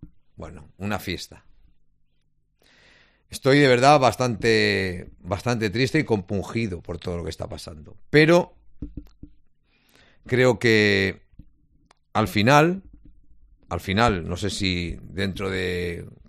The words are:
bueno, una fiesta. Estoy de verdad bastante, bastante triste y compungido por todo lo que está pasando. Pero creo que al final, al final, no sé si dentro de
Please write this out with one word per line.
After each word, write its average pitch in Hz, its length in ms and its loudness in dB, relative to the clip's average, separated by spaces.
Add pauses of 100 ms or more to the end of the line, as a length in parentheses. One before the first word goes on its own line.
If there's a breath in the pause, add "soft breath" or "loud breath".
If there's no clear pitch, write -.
(380)
bueno, 78 400 -18
una 101 220 -6
fiesta. - 460 -10 (1800 soft breath)
Estoy 143 300 2
de 143 80 6
verdad 131 320 6
bastante, 107 1200 0
bastante 107 500 -4
triste 123 300 -2
y 147 60 -2
compungido 101 760 -6
por 85 160 -12
todo 87 200 -8
lo 85 80 -10
que 82 40 -10
está 82 200 -12
pasando. 80 480 -16 (120)
Pero 165 460 4 (1700 soft breath)
creo 123 340 2
que 104 640 2 (920)
al 104 160 0
final, 147 540 2 (840)
al 87 140 -6
final, 98 480 0
no 87 80 -6
sé 98 120 -4
si 87 520 -4
dentro 95 480 -6
de 90 580 -6 (220)